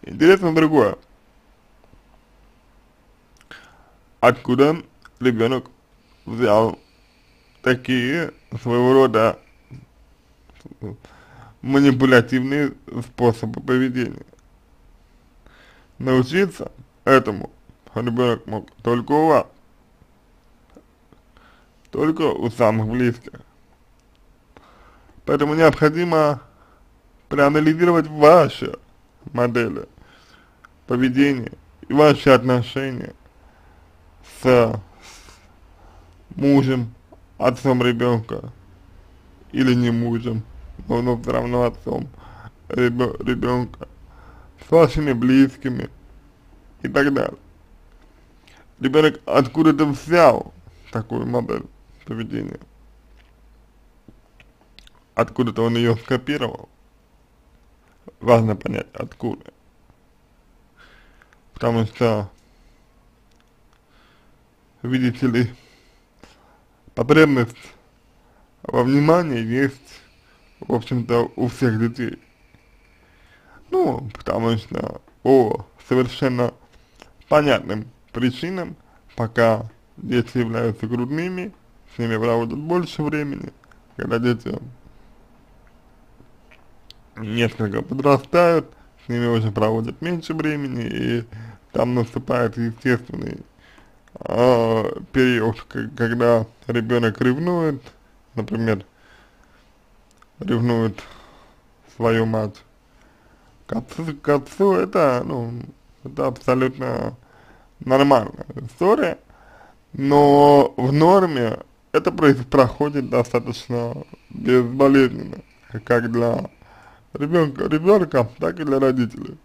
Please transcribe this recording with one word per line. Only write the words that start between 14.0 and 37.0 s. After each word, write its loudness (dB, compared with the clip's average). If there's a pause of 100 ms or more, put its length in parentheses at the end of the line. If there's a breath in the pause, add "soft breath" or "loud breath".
Научиться -2 (320)
этому 2 (440)
ребенок -2
мог -10 (120)
только -2
у 2
вас, 2 (2500 soft breath)
только -2
у -2
самых 0
близких. -4 (1800 soft breath)
Поэтому -2
необходимо 2 (880 soft breath)
проанализировать 2
ваши 4 (540)
модели -2 (1000 soft breath)
поведения 0 (360)
и -4
ваши 6
отношения 0 (1300 soft breath)
с 4 (1500 loud breath)
мужем, 2 (420)